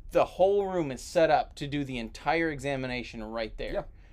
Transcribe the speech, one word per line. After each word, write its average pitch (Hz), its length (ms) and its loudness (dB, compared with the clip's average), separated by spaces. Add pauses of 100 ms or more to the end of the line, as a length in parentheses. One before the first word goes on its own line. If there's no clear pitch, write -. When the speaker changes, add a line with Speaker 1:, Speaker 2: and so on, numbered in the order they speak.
(120)
Speaker 1:
The 156 140 6
whole 196 420 4
room 170 240 0
is 123 100 -8
set 160 300 4
up 131 240 2
to 151 120 -6
do 143 160 -2
the 127 140 -6
entire 151 540 0
examination 127 720 -4
right 110 340 -6
there. - 160 -6
Speaker 2:
Yeah. 190 100 -2 (300)